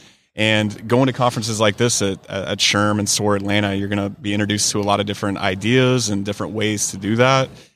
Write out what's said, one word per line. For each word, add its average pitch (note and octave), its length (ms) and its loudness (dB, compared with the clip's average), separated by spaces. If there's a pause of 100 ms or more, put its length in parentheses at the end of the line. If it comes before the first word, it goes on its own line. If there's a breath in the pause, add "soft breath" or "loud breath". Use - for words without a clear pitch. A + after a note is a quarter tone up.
(360 soft breath)
And G#2+ 520 0
going B2+ 200 4
to B2+ 60 0
conferences A#2 460 -2
like G#2+ 180 2
this A#2+ 260 0
at, G2 260 -2
at G2 300 -6
sherm G#2 400 2
and G2+ 100 -2
soar G#2 260 0
Atlanta, G2+ 380 0
you're G2 140 -4
gonna G2+ 240 -2
be G2+ 220 -6
introduced G#2 380 0
to G#2+ 80 -2
a G2+ 40 0
lot G2+ 160 2
of G2+ 80 -2
different G2+ 320 -4
ideas A2+ 720 2
and G2+ 140 -2
different G2+ 300 -6
ways G#2+ 380 -2
to - 60 -10
do G2 180 -2
that, C3 340 2 (260 loud breath)